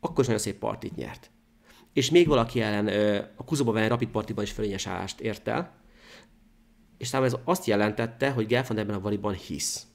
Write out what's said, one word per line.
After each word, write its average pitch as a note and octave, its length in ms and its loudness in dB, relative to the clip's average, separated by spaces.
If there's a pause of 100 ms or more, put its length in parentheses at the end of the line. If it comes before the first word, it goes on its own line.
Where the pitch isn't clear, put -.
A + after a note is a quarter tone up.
akkor - 200 -4
is B2 60 4
nagyon G#2+ 160 0
szép - 160 -6
partit - 380 -6
nyert. - 340 -12 (640)
És C3 180 2
még F3 160 8
valaki A#2+ 340 4
ellen, G#2+ 260 2
ö, G#2 320 4 (180)
a - 80 -14
Kuzubov C3 320 0
ellen A2 120 4
Rapid A#2 200 0
Partiban G#2+ 360 -4
is G2+ 60 -6
fölényes G2+ 360 -4
állást F#2+ 340 -6
ért G#2+ 280 -6
el, C#3 260 -4 (1200)
és B2 100 -8
számomra C3 280 2
ez - 80 -8
azt F3+ 220 0
jelentette, A2 640 0
hogy A#2+ 160 0
Gelfand A#2+ 320 0
ebben G#2 160 -4
a G2 60 -4
variban G#2 340 -2
hisz. - 600 -8